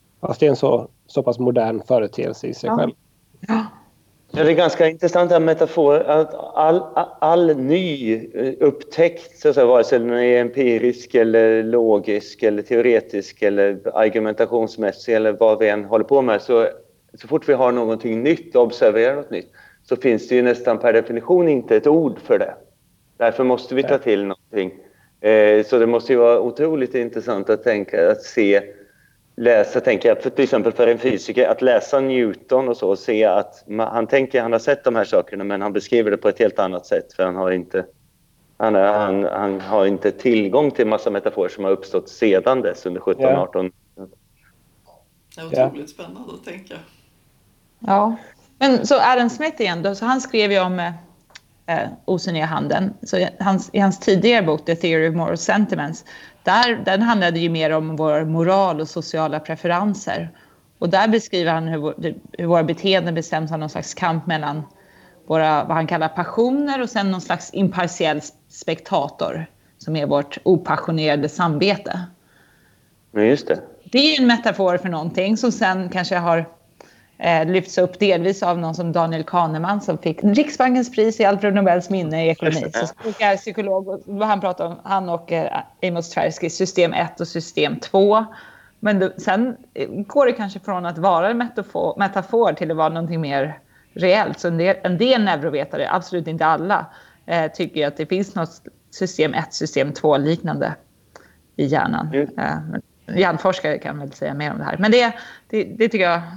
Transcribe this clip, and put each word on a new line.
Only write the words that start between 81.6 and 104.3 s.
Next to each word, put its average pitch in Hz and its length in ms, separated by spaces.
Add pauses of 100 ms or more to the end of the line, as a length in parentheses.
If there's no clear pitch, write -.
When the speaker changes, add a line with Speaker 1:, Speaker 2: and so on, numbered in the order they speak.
Speaker 2:
minne 165 360
i 165 40
ekonomi. 160 320
Speaker 3:
Just 160 120
det. 139 140
Speaker 2:
Så - 60 (100)
brukar 208 340
psykolog, 196 500
och 196 180
vad 202 220
han 208 140
pratar 185 240
om, 170 180
han 185 260
och, 170 220
eh, 160 280 (240)
Amos 170 260
Tversky, 160 400
system 180 440
ett 165 280
och 170 60
system 156 520
två. 208 460 (540)
Men 208 200
då, 185 180
sen, 226 400 (160)
eh, - 160
går 208 360
det 240 80
kanske 202 260
från 180 260
att 170 120
vara 180 320
en 233 80
metafor, 196 640
metafor 196 540
till 165 180
att 156 60
vara 156 120
någonting 165 320
mer 143 380 (340)
reellt. 185 460
Så - 80
en 170 100
del, 180 260
en 180 140
del 240 260
neurovetare, 151 680
absolut 175 360
inte 160 180
alla, 160 400 (400)
eh, 165 260
tycker 156 360
att 147 100
det 156 80
finns 190 300
något 165 260 (300)
system 156 420
ett, 151 200
system - 400
två 147 240
liknande 147 580 (800)
i 143 100
hjärnan. - 480
Speaker 3:
Mm. 143 140 (120)
Speaker 2:
Eh, 151 180 (480)
men - 120
hjärnforskare 175 600
kan 147 220
väl 143 140
säga 147 200